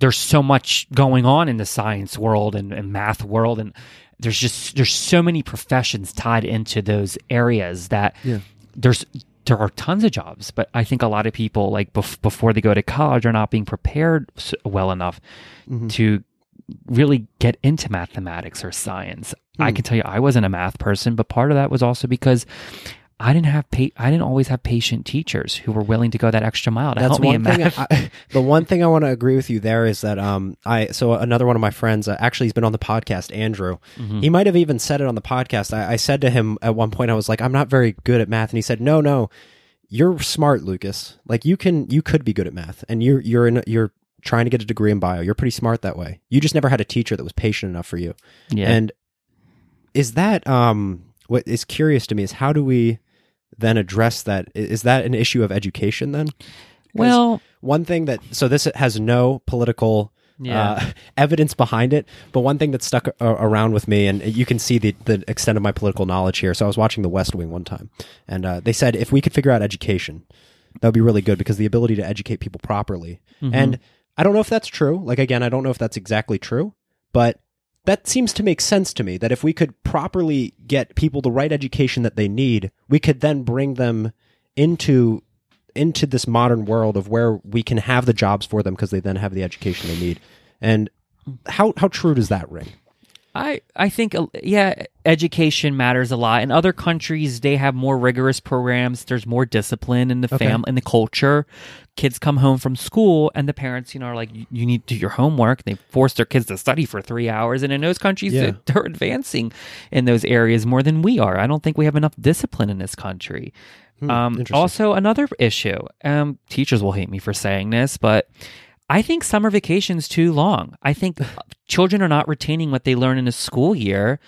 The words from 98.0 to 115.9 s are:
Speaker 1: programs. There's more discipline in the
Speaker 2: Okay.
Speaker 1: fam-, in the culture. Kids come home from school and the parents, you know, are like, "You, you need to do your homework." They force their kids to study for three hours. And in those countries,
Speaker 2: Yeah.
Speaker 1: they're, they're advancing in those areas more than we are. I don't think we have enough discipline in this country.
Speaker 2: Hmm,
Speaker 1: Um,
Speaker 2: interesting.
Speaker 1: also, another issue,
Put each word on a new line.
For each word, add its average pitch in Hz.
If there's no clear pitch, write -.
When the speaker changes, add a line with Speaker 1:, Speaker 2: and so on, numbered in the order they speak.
Speaker 1:
programs. 123
There's 120
more 120
discipline 123
in 123
the 127
Speaker 2:
Okay. 135
Speaker 1:
fam-, 113
in 127
the 127
culture. 139
Kids 135
come 147
home 135
from 131
school 165
and 143
the 147
parents, 127
you 135
know, 123
are 120
like, 113
"You, 113
you 120
need 120
to 120
do 107
your 101
homework." 127
They 104
force 131
their 117
kids 127
to 95
study 143
for 107
three 117
hours. 117
And 139
in 139
those 175
countries, 196
Speaker 2:
Yeah. 127
Speaker 1:
they're, 104
they're 147
advancing -
in 127
those 117
areas 117
more 127
than 156
we 208
are. 95
I 101
don't 151
think 156
we 156
have 151
enough 151
discipline -
in 98
this 95
country. -
Speaker 2:
Hmm, 143
Speaker 1:
Um, 120
Speaker 2:
interesting. 123
Speaker 1:
also, 180
another 220
issue, 110